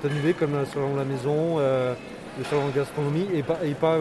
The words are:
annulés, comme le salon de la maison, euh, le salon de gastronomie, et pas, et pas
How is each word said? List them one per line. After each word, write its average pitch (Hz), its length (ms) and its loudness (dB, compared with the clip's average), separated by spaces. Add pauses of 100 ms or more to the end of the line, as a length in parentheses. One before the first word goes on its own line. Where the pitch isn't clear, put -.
annulés, 147 300 2
comme 143 260 0
le 139 60 0
salon 139 260 -2
de 139 60 0
la 139 80 0
maison, 147 520 0
euh, 131 360 2 (440)
le 131 60 -6
salon 143 240 0
de 135 100 0
gastronomie, 147 560 0
et 147 100 0
pas, 160 200 0
et 151 60 0
pas 160 320 2